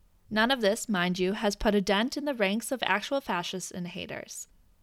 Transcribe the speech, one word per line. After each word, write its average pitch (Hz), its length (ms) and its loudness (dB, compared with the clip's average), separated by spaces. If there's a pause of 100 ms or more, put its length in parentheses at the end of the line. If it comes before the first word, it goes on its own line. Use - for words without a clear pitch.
(300)
None 220 200 4
of 262 120 0
this, 208 260 2
mind 180 300 2
you, 185 160 2
has 214 220 0
put 208 180 2
a 208 80 6
dent 208 340 2
in 302 80 -4
the 294 80 0
ranks 220 400 0
of 247 140 -4
actual 208 340 0
fascists 185 500 -4
and 175 180 -8
haters. - 600 -12 (340)